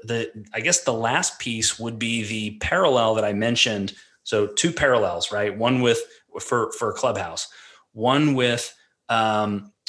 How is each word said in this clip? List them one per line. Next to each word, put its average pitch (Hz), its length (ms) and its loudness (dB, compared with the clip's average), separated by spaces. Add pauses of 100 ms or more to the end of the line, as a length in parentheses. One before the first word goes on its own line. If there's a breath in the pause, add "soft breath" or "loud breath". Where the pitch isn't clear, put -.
the, 113 400 -6 (100)
I 113 60 -6
guess 170 240 0
the 127 100 0
last 120 440 -2
piece 113 400 -4
would 113 200 -8
be 117 240 -2
the 107 360 -6
parallel 127 560 2
that 110 100 2
I 104 100 0
mentioned. 107 600 0 (300 loud breath)
So 104 220 2
two - 260 0
parallels, 110 600 2
right? 104 240 -2
One 123 260 2
with, 117 180 4 (400 loud breath)
for, 113 320 -2
for 110 220 -2
Clubhouse, 98 540 -4 (440 loud breath)
one 135 420 2
with, 120 400 0 (360 soft breath)
um, 107 600 0 (180)